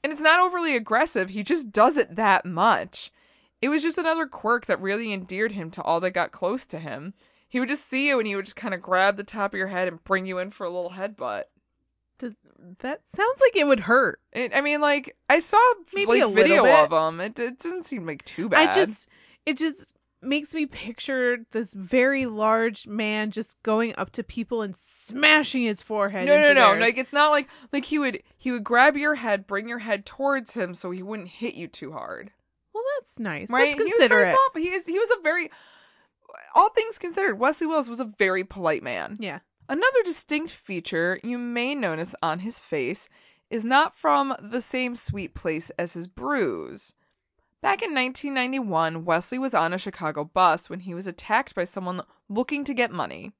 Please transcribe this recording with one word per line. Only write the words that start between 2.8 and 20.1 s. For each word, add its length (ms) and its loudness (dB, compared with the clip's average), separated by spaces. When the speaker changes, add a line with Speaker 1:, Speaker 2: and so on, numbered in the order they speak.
Speaker 1:
It 80 0
was 140 2
just 140 0
another 280 0
quirk 400 -2
that 160 0
really 320 -4
endeared 380 -4
him 200 -8
to 120 -12
all 160 0
that 120 -2
got 200 -2
close 360 -4
to 120 -10
him. 340 -12
He 120 -4
would 100 -2
just 180 0
see 200 0
you 120 2
and 80 -2
he 80 -4
would 100 -6
just 120 -10
kinda 200 -6
grab 400 2
the 60 -10
top 300 -6
of 40 -6
your 100 -2
head 200 -2
and 160 -8
bring 220 -2
you 140 -6
in 120 -6
for 140 -12
a 40 -4
little 220 -6
headbutt. 520 -8
Speaker 2:
Does, 160 -10
that 280 -10
sounds 340 0
like 140 4
it 120 4
would 140 4
hurt. 380 2
Speaker 1:
It, 240 -6
I 60 2
mean, 200 0
like, 340 0
I 100 8
saw, 200 6
Speaker 2:
Maybe 140 0
Speaker 1:
like, 160 6
Speaker 2:
a 40 4
little 60 0
Speaker 1:
video 300 8
Speaker 2:
bit. 280 8
Speaker 1:
of 0 -
him. 300 2
It, 180 -6
it 200 -6
didn't 240 -4
seem, 220 -6
like, 200 -8
too 220 -6
Speaker 2:
I 180 6
Speaker 1:
bad. 100 2
Speaker 2:
just, 320 0
it 120 -2
just 360 -6